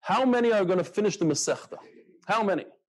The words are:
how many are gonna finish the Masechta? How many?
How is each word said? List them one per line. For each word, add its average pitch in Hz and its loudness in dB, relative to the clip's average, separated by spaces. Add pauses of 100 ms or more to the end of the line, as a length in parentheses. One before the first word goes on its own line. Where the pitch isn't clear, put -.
how 220 0
many 240 4
are 208 2
gonna 180 0
finish 208 -2
the - -2
Masechta? - -2 (480)
How 220 -2
many? 185 -2 (240)